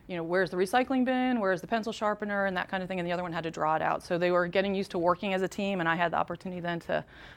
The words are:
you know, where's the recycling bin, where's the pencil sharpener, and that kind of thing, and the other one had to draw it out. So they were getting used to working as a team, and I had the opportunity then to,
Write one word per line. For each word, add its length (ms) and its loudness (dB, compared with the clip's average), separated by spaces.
you 80 -6
know, 80 -4
where's 260 2
the 60 -6
recycling 480 2
bin, 340 2
where's 220 2
the 80 -10
pencil 240 -2
sharpener, 540 -2
and 100 -2
that 120 -2
kind 140 -4
of 60 -6
thing, 100 -4
and 80 -2
the 60 0
other 100 -2
one 100 -6
had 120 -4
to 80 -4
draw 240 2
it 40 0
out. 220 0
So 160 -2
they 140 2
were 160 4
getting 260 2
used 160 -2
to 80 -4
working 360 2
as 80 0
a 40 2
team, 320 -2
and 100 0
I 60 4
had 160 2
the 60 0
opportunity 440 -2
then 200 -4
to, 240 -2